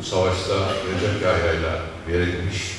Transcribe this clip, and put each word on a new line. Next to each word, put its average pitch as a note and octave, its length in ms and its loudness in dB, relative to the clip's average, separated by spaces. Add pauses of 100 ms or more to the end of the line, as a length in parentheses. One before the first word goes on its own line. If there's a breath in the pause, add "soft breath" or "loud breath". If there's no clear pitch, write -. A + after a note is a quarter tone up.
savaşta F#2 520 2
Recep - 680 0
Yahya'yla E2 560 2 (280)
verilmiş. F2+ 720 0